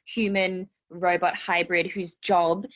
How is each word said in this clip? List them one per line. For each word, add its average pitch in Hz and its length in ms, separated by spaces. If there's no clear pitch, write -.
human 196 600
robot 175 460
hybrid 175 520
whose 180 280
job 175 500